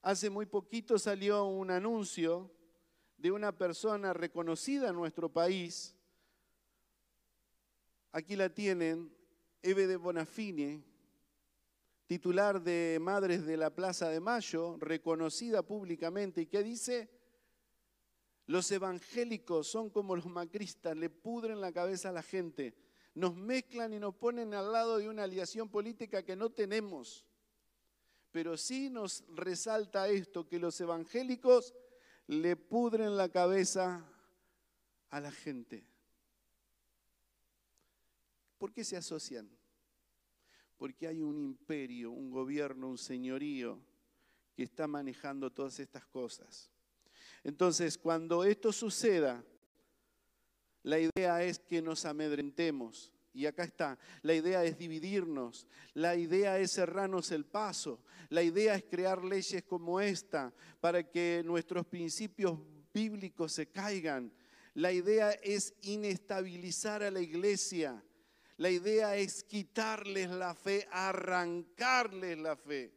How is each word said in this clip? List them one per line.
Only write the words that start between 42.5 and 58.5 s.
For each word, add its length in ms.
un 100
señorío 800
que 100
está 240
manejando 640
todas 280
estas 260
cosas. 640
Entonces, 540
cuando 460
esto 280
suceda, 720
la 160
idea 440
es 140
que 240
nos 240
amedrentemos. 1080
Y 120
acá 180
está, 360
la 100
idea 320
es 140
dividirnos, 880
la 220
idea 420
es 140
cerrarnos 600
el 140
paso, 560
la 120
idea 320